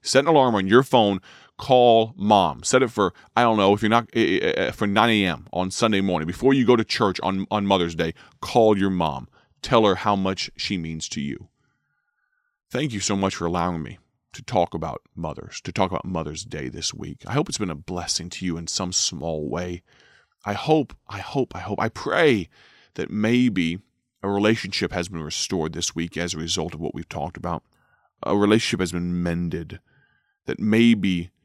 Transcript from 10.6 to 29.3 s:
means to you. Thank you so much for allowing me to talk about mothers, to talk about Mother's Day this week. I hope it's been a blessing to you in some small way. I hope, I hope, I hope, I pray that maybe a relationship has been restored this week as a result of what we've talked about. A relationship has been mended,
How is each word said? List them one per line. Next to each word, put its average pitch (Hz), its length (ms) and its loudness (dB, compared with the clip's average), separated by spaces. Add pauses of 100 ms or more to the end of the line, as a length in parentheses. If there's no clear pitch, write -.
means 80 320 -8
to - 100 -6
you. 71 280 -8 (1200)
Thank 135 220 -4
you 104 80 -6
so 101 160 -2
much 95 200 0
for 85 100 -4
allowing 85 360 -2
me 60 160 -14 (340)
to - 100 -16
talk 90 320 -2
about 80 280 -8 (120)
mothers, - 480 -10
to - 100 -10
talk 95 180 -2
about - 160 -6
Mother's 80 380 -8
Day 73 240 -10
this - 260 -8
week. - 320 -14
I - 60 -8
hope 139 160 -2
it's - 100 -8
been 104 100 -4
a 80 60 -6
blessing 87 560 -8
to - 160 -8
you 82 100 -2
in 82 100 -10
some 90 260 -6
small 78 560 -4
way. 87 340 -6 (640)
I 101 100 -4
hope, 151 420 -2 (120)
I 101 100 -12
hope, - 360 -6
I 92 60 -10
hope, 95 200 -8
I 110 100 -2
pray 123 580 0 (460)
that - 160 -6
maybe 107 680 0 (440)
a 98 60 -4
relationship 101 640 0
has 87 160 -4
been 85 140 -10
restored 80 500 -4
this 80 220 -6
week 85 220 -6
as 85 180 -4
a - 40 -8
result 82 360 -4
of 76 60 -12
what 82 140 -6
we've 80 140 -10
talked 78 280 -8
about. 87 260 -6 (600)
A - 140 0
relationship 104 440 2
has 92 120 0
been 87 300 -2
mended, 85 580 -4 (680)